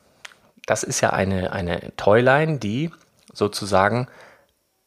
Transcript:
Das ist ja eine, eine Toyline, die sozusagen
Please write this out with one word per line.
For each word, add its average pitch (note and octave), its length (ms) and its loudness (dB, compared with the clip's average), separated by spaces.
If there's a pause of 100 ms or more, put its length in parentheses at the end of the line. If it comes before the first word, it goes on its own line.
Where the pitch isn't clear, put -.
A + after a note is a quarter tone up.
(680)
Das - 180 -2
ist - 160 -4
ja A2+ 100 2
eine, F#2+ 420 -2
eine - 440 -6
Toyline, C3 640 4
die A#2+ 340 -4 (400)
sozusagen G#2 720 0 (800)